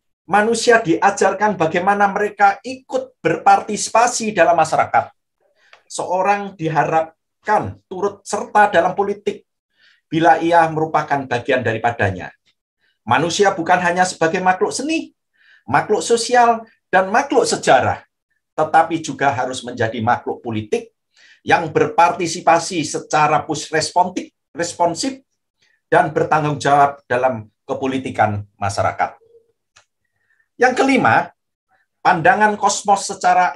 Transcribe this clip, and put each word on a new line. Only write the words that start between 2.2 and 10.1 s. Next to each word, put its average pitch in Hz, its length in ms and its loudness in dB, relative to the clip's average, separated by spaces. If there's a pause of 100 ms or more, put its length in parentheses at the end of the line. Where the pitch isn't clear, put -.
ikut - 600 -10
berpartisipasi 208 1160 0
dalam 170 200 4
masyarakat. 143 560 0 (760)
Seorang 190 680 -4
diharapkan 156 1300 -2
turut 196 360 -6
serta 208 480 0
dalam 180 240 0
politik 202 480 -6 (640)
bila 160 320 2